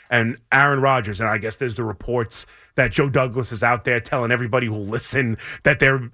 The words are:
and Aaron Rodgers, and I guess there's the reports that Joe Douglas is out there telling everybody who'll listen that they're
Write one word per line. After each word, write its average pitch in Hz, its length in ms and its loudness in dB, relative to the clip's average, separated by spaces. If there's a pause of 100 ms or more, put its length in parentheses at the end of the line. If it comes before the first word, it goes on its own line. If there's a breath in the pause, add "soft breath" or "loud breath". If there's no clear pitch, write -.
(100)
and 117 280 0 (120)
Aaron 139 300 4
Rodgers, 120 400 0
and 113 80 0
I 107 100 0
guess 107 180 -6
there's 120 180 -4
the 120 100 -4
reports 113 600 -6 (300 soft breath)
that 127 160 2
Joe 143 180 0
Douglas 127 440 -2
is 110 100 -6
out 120 220 2
there 120 160 0
telling 120 320 -2
everybody 123 340 0
who'll 107 200 -4
listen 117 500 -2 (260 loud breath)
that 147 160 4
they're 135 360 2